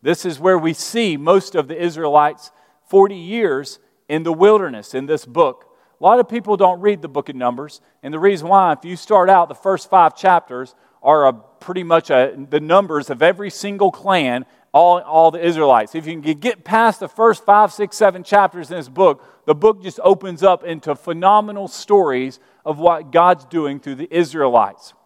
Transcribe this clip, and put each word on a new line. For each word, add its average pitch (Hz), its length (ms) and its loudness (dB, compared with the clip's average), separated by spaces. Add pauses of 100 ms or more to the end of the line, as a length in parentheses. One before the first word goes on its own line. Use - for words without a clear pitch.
This 160 240 -4
is 156 160 -8
where 185 180 0
we 165 140 -4
see 202 460 -6
most 180 360 0
of 202 140 -4
the 160 100 -12
Israelites' 151 720 -2 (360)
forty 196 300 2
years 170 640 -6 (300)
in 160 140 -6
the 165 100 -4
wilderness 170 640 0
in 131 100 -8
this 151 220 -6
book. 131 400 -2 (340)
A 220 40 -10
lot 226 160 4
of 220 80 -2
people 214 280 -4
don't 180 240 0
read 202 220 -2
the 165 60 -14
book 139 200 -8
of 139 80 -14
Numbers, 127 460 -8 (200)
and 139 100 -14
the 156 60 -10
reason 170 300 0
why, 190 240 2
if 143 120 -6
you 175 120 -12
start 185 320 2
out, 180 200 4
the - 60 -14
first - 360 -6
five 175 260 4
chapters 160 580 -2 (280)
are 147 240 4
a, 131 80 4
pretty - 480 -12
much 165 280 0
a, 131 240 2 (140)
the 147 120 -2
numbers 156 500 -2
of 131 120 -4
every 185 280 0
single 202 420 -4
clan, 139 520 -4 (280)
all, 175 300 4
all 160 280 4
the 170 120 2
Israelites. 147 520 2
If 160 120 -10
you 165 140 -12
can 147 200 -6
get 226 240 -6
past 220 360 0
the 190 80 -12
first 226 360 0
five, 208 280 4
six, - 240 -8
seven 185 280 0
chapters 180 460 -2
in 180 80 -10
this 135 100 -12
book, 147 340 0 (220)
the 151 100 0
book 190 280 0
just 185 200 -14
opens 185 400 0
up 185 220 2
into 165 320 -10
phenomenal 202 720 -2
stories 135 720 -2 (240)
of 151 140 -6
what 160 340 0
God's 170 320 2
doing 143 360 -6
through 135 160 -14
the 156 140 -12
Israelites. 135 840 -2 (120)